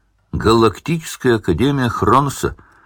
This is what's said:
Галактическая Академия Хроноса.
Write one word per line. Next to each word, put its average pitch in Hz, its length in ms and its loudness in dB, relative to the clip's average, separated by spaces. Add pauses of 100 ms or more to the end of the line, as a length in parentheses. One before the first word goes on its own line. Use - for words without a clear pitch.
(320)
Галактическая 113 1040 0
Академия 123 540 -2
Хроноса. 123 680 0 (300)